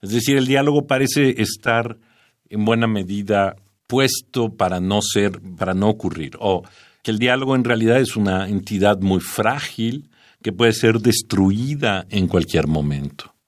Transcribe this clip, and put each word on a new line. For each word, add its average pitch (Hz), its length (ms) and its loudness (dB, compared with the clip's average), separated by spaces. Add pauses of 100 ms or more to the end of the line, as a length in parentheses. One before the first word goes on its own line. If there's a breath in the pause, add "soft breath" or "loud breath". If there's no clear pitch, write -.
Es 95 100 -10
decir, 120 260 2
el 131 100 2
diálogo 143 400 2
parece 135 560 2
estar 117 560 -2 (500 soft breath)
en 107 160 -4
buena 113 220 2
medida 101 720 -2 (320)
puesto 123 680 -2
para 92 240 -2
no 98 240 0
ser, 101 380 -2 (180)
para 92 160 -2
no 98 140 2
ocurrir, 82 500 -4
o 95 240 0 (400 soft breath)
que - 80 -6
el 110 80 -2
diálogo 131 380 0
en 123 80 2
realidad 113 340 2
es 131 160 0
una 95 340 0
entidad 101 520 0
muy 95 180 2
frágil 117 880 -4 (320 soft breath)
que 110 120 -6
puede 113 200 4
ser 113 280 2
destruida 107 1120 0
en 95 180 0
cualquier 80 400 0
momento. 71 680 -4 (140)